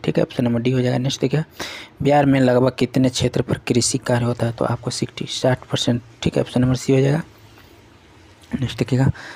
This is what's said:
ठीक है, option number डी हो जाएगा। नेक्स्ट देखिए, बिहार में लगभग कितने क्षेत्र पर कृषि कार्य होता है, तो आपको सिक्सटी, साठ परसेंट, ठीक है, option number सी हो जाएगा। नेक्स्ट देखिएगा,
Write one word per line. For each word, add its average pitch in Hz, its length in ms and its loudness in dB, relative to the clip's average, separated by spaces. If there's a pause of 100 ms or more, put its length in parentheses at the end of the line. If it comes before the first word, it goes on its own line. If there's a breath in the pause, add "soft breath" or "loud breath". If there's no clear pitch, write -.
ठीक - 140 -2
है, - 60 4
option - 200 -4
number 117 180 0
डी 123 100 0
हो 127 100 0
जाएगा। 123 160 0
नेक्स्ट 127 240 -4
देखिए, 143 220 0 (600 loud breath)
बिहार 143 220 4
में 135 140 4
लगभग 123 400 4
कितने 131 300 2
क्षेत्र - 320 0
पर - 160 -4 (100)
कृषि 120 300 0
कार्य 120 280 0
होता 120 200 -2
है, 117 60 -2
तो - 140 -2
आपको 120 260 -4
सिक्सटी, - 400 -8
साठ - 340 -2
परसेंट, - 360 -2 (220)
ठीक - 120 -2
है, - 80 0
option - 180 -2
number 127 140 2
सी - 180 0
हो 131 80 4
जाएगा। 143 220 0 (1300)
नेक्स्ट 127 280 -6
देखिएगा, 131 260 2 (300 loud breath)